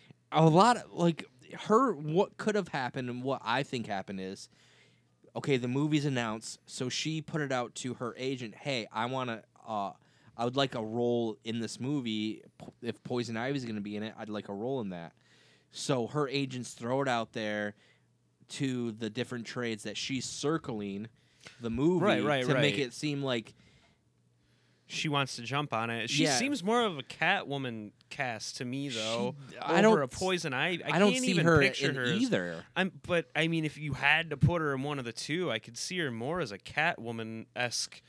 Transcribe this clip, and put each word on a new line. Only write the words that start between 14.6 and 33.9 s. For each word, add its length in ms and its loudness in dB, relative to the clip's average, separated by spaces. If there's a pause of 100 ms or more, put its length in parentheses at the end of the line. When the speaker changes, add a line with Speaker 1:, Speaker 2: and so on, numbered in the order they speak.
Speaker 1:
in 100 -4
that." 220 -10 (580)
So 380 0
her 200 0
agents 440 -4
throw 300 -2
it 60 0
out 240 0
there 420 -2 (760)
to 420 -2
the 180 -6
different 360 -6
trades 380 -4
that 120 -8
she's 280 -4
circling 840 -4 (520)
the 100 -4
movie 340 2
Speaker 2:
Right, 200 4
right, 200 2
Speaker 1:
to 100 4
make 200 4
Speaker 2:
right. 120 -2
Speaker 1:
it 60 -10
seem 300 -4
like 320 -2 (1400)
Speaker 2:
She 160 -2
wants 280 0
to 60 -10
jump 300 -4
on 160 0
it. 220 -2
She 140 2
Speaker 1:
Yeah. 120 4
Speaker 2:
seems 280 0
more 180 2
of 160 0
a 60 -8
Catwoman 880 -2 (160)
cast 480 -6
to 80 -6
me, 240 -4
though, 480 -2 (120)
Speaker 1:
She, 100 -16
I 260 4
Speaker 2:
over 140 8
Speaker 1:
don't 40 2
Speaker 2:
a 60 0
Poison 440 -2
Ivy. 300 0
I 140 0
Speaker 1:
I 20 6
don't 140 8
Speaker 2:
can't 120 2
Speaker 1:
see 60 2
Speaker 2:
even 160 4
Speaker 1:
her 140 8
Speaker 2:
picture 300 4
Speaker 1:
in 40 0
Speaker 2:
her 80 -2
as 180 2
Speaker 1:
either. 440 0 (100)
Speaker 2:
I'm, 160 0 (160)
but, 300 0
I 100 4
mean, 180 0
if 140 -4
you 140 -6